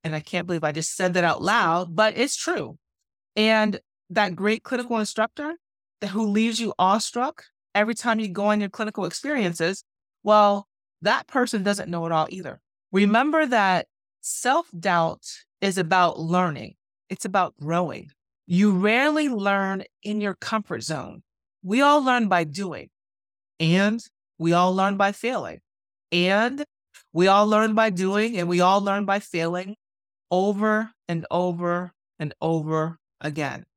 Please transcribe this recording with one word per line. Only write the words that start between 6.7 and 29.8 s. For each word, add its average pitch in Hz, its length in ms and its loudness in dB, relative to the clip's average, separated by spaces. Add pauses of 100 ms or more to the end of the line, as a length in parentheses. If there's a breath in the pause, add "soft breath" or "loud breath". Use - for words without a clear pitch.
awestruck 220 640 -2 (300)
every 214 220 0
time 226 240 -2
you 220 80 -4
go 196 180 -4
on 208 140 2
your 202 100 -2
clinical 214 360 -6
experiences, 185 800 -4 (400)
well, 208 440 4 (340)
that 220 260 0
person 247 360 0
doesn't 196 260 -2
know 170 160 -6
it 165 60 -4
all 156 180 0
either. 160 300 -12 (320)
Remember 240 540 4
that 202 420 2 (340)
self-doubt 180 1000 -2 (380)
is 196 160 0
about 180 420 2
learning. 165 560 -2 (340)
It's - 160 -10
about 185 340 -2
growing. 160 500 -4 (380)
You 190 240 4
rarely 269 580 2
learn 196 540 -2 (180)
in 208 200 -4
your 202 140 -4
comfort 190 480 -6
zone. 123 400 -8 (380)
We 208 200 0
all 294 220 4
learn 247 240 2
by 175 160 2
doing, 156 460 -8 (680)
and 196 440 2 (340)
we 165 160 0
all 180 200 4
learn 196 240 0
by 202 140 2
failing, 202 480 -6 (520)
and 208 520 2 (480 loud breath)
we 175 160 4
all 202 200 6
learn 214 260 2
by 220 160 4
doing, 202 480 0
and 175 100 -2
we 175 140 2
all 190 200 4
learn 202 240 -2
by 196 140 0
failing 180 560 -4 (560)